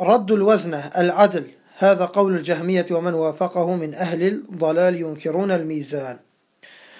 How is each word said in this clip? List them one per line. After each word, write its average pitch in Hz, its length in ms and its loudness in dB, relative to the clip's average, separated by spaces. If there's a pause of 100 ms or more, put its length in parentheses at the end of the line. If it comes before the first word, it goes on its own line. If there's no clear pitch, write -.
رد 196 320 2
الوزن 196 420 2 (240)
العدل، 180 460 2 (340)
هذا 185 260 4
قول 190 320 0
الجهمية 170 540 -2
ومن 170 240 -2
وافقه 170 600 -2
من 156 200 -6
أهل 170 280 -4
الضلال 180 720 0
ينكرون 165 540 -4
الميزان. 147 680 -4 (840)